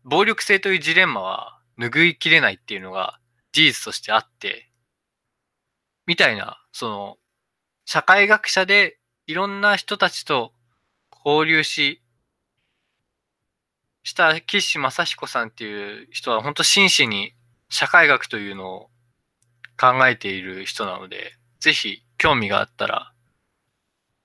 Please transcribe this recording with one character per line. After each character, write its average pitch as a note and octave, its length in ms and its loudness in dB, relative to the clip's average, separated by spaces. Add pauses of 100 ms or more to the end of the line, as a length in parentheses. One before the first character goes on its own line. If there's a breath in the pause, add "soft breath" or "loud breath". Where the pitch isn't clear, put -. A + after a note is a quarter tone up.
暴 D3+ 200 2
力 A3 200 -2
性 G3 160 2
と G3 80 -4
い F#3+ 80 0
う - 20 0
ジ D#3+ 160 -2
レ F#3 100 4
ン D#3+ 80 0
マ G#2 80 -4
は - 380 -10 (200)
拭 A#2+ 260 0
い E3+ 120 2
き - 140 -2
れ D#3+ 100 6
な A#2 100 2
い F#2+ 40 -4
っ - 40 -18
て - 160 -14
い G2 40 -8
う - 20 -16
の F#2 120 -14
が F#2+ 260 -6 (340)
事 D#3 120 2
実 C#3 200 0
と - 80 -10
し - 80 -8
て G#2+ 120 -8
あ A2 60 4
っ - 80 -6 (120)
て、 - 320 -12 (1400)
み E3+ 100 -4
た D#3 140 4
い G#2+ 60 -4
な、 - 260 -12 (100)
そ A#2+ 160 -8
の、 G2+ 300 -10 (680)
社 - 160 0
会 G3+ 260 6
学 G#3+ 200 2
者 F#3 180 2
で G3 320 2 (280)
い D#3 80 -8
ろ F#3+ 120 -2
ん G3 140 -8
な G3+ 160 4
人 - 200 -6
た F#3 140 2
ち - 140 -10
と B2 280 -2 (720)
交 D#3 260 2
流 D#3 140 4
し、 C#3+ 380 -4 (2000)
し - 80 -10
た D#3+ 280 2
岸 - 380 -2
正 C#3 260 -2
彦 - 220 -8
さ B2 180 -4
ん A2+ 40 -10
っ - 20 -20
て - 140 -14
い G#2 400 -10
う - 80 -20
人 - 180 -6
は A2 120 0
本 C#3+ 120 -6
当 - 80 -2
真 G3 240 4
摯 D3 200 2
に G#2 280 -6 (360)
社 - 180 -2
会 E3+ 180 6
学 C3+ 200 2
と A#2 100 -8
い G2+ 160 -8
う - 20 -12
の F#2+ 200 -12
を - 160 -18 (880)
考 B2+ 260 6
え B2 100 2
て - 120 -10
い F#2+ 140 -6
る F#2+ 240 -12
人 - 180 -8
な F#2+ 140 -8
の F#2+ 100 -18
で、 G2 240 -14 (260)
ぜ D#3 140 2
ひ G2+ 300 -6 (160)
興 D#3 180 4
味 A2 120 -2
が G2+ 120 0
あ G#2+ 40 -2
っ - 60 -10
た - 160 -6
ら - 260 -6 (1120)